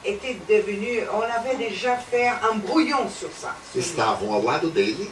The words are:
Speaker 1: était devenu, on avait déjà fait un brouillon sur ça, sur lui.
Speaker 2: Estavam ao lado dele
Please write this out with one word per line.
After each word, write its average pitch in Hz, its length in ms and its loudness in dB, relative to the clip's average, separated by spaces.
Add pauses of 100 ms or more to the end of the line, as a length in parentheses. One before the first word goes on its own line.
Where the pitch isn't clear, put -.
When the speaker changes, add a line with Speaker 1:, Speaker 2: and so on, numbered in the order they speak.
Speaker 1:
était 208 340 -4 (120)
devenu, 214 520 2 (120)
on 214 80 2
avait 233 340 0
déjà 233 420 0
fait 247 300 0
un 226 280 2
brouillon 240 540 2
sur - 220 -8
ça, - 240 -8 (160)
sur - 100 -4
lui. - 60 -2
Speaker 2:
Estavam - 460 0
ao 104 100 2
lado 120 260 2
dele 107 420 0